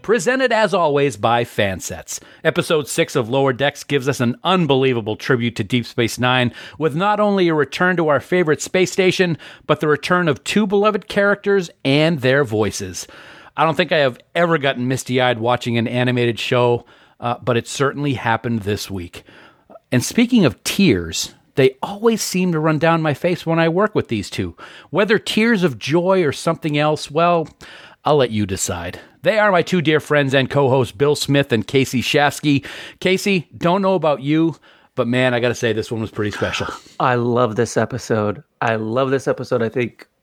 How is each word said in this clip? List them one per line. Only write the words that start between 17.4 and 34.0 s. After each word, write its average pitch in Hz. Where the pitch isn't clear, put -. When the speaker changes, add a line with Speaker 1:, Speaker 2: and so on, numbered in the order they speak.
Speaker 1:
it 117
certainly 143
happened 113
this 101
week. 92
And 123
speaking 233
of 117
tears, 90
they -
always 208
seem 180
to 156
run 156
down 165
my 156
face 175
when 165
I 165
work 196
with -
these 107
two. 90
Whether 196
tears 220
of 139
joy 175
or 143
something 151
else, 151
well, 165
I'll 147
let 127
you 104
decide. 90
They 190
are 208
my 175
two 180
dear 156
friends 143
and 135
co-hosts, 135
Bill 143
Smith 143
and 110
Casey 131
Shafsky. 143
Casey, 185
don't 175
know 190
about 151